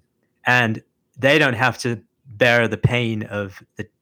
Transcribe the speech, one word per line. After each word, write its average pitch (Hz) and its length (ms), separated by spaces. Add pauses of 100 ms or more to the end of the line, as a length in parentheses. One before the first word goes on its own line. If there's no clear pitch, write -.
(440)
And 120 400 (340)
they 135 180
don't 139 180
have 123 240
to 117 220 (240)
bear 120 440
the 104 80
pain 113 480
of 101 360 (140)
the - 140 (140)